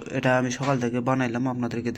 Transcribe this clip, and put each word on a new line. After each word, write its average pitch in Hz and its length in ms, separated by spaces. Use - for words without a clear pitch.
এটা 131 140
আমি 127 180
সকাল 139 260
থেকে 120 140
বানাইলাম, 127 440
আপনাদেরকে 120 460